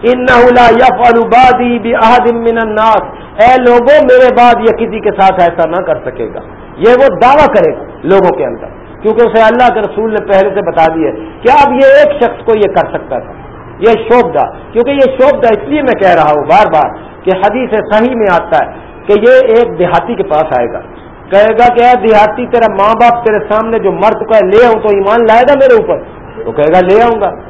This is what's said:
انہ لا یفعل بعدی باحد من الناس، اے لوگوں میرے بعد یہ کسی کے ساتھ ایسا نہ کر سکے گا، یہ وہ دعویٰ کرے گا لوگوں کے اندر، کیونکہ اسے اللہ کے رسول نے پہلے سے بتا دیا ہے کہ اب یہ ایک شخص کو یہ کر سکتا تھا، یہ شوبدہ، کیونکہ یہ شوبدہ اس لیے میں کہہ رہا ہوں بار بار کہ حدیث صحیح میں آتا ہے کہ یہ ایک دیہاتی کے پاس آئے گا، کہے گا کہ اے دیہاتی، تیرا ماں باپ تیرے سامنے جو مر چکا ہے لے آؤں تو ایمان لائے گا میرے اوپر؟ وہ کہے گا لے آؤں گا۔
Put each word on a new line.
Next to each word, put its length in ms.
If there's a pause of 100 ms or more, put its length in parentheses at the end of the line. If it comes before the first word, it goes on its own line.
(120)
انہ 300 (140)
لا 100 (100)
یفعل 420 (120)
بعدی 540
باحد 420 (120)
من 220
الناس، 440 (400)
اے 160
لوگوں 360 (120)
میرے 280
بعد 300
یہ 140
کسی 260
کے 100
ساتھ 280
ایسا 260
نہ 160
کر 180
سکے 300
گا، 80 (420)
یہ 180
وہ 60 (140)
دعویٰ 240 (100)
کرے 200
گا 100 (260)
لوگوں 260
کے 80
اندر، 280 (280)
کیونکہ 220
اسے 200
اللہ 320
کے 60
رسول 320
نے 140
پہلے 280
سے 120
بتا 180 (100)
دیا 160
ہے 140 (180)
کہ 100
اب 220
یہ 240
ایک 220
شخص 240
کو 120
یہ 180
کر 180
سکتا 300
تھا، 100 (520)
یہ 240
شوبدہ، 360 (280)
کیونکہ 260
یہ 180
شوبدہ 380
اس 160
لیے 160
میں 140
کہہ 180
رہا 160
ہوں 160
بار 240
بار 180 (320)
کہ 160
حدیث 340 (140)
صحیح 320
میں 120
آتا 300
ہے 60 (380)
کہ 180
یہ 300
ایک 240
دیہاتی 420
کے 80
پاس 300
آئے 140
گا، 100 (500)
کہے 260
گا 140
کہ 140
اے 180
دیہاتی، 480
تیرا 240
ماں 240
باپ 240
تیرے 240
سامنے 380
جو 100
مر 240
چکا 160
ہے 160
لے 140
آؤں 180
تو 100
ایمان 320
لائے 220
گا 140
میرے 180
اوپر؟ 260 (380)
وہ 120
کہے 160
گا 140
لے 160
آؤں 180
گا۔ 120 (160)